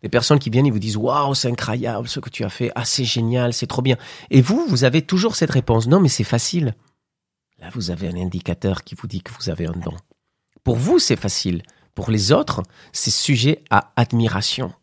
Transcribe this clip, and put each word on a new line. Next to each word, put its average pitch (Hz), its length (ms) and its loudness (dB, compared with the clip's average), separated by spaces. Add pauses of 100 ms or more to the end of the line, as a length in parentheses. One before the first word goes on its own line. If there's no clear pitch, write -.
Des - 80 -6
personnes 135 300 4
qui 127 100 -4
viennent 123 160 4
et 139 60 4
vous 107 80 0
disent, « 107 180 -4
Waouh, 135 360 0
c'est 131 160 0
incroyable 117 580 -4
ce 139 120 -8
que - 100 -12
tu - 140 -8
as 104 60 -4
fait. 120 260 -4
Ah, 117 100 -6
c'est 131 200 -2
génial, 120 480 0
c'est - 140 -4
trop - 140 -4
bien. » 131 160 2 (320)
Et 135 120 8
vous, 220 260 2
vous 135 160 2
avez 139 180 4
toujours 185 340 0
cette - 160 0
réponse, « 117 380 2
Non, 170 100 6
mais 170 100 6
c'est - 140 0
facile. » 120 520 0 (840)
Là, 90 140 -18
vous 95 160 -6
avez 87 180 -6
un 87 100 -6
indicateur 90 640 -4
qui - 120 -16
vous - 120 -14
dit 92 140 -8
que - 120 -16
vous - 160 -8
avez 82 160 -4
un 82 60 -4
don. 82 240 -8 (680)
Pour 117 120 2
vous, 185 240 4
c'est 131 160 2
facile. 92 480 -4 (320)
Pour 104 160 -4
les 104 200 2
autres, - 320 2 (280)
c'est - 200 -2
sujet 139 580 2
à - 260 2
admiration. 113 880 0